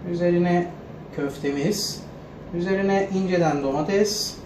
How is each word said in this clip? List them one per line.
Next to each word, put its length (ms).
Üzerine 600
köftemiz. 880
Üzerine 580
inceden 500
domates. 840